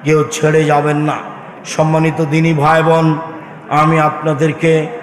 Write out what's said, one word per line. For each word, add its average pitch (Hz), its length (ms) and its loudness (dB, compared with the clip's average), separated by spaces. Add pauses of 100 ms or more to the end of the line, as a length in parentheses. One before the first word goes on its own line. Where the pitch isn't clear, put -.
কেউ 151 280 2
ছেড়ে 156 320 2
যাবেন 147 340 0
না। 147 200 -2 (480)
সম্মানিত 160 600 0
দিনী 160 280 2
ভাই 156 300 2
বোন, 160 360 2 (500)
আমি 156 300 2
আপনাদেরকে 156 880 0 (160)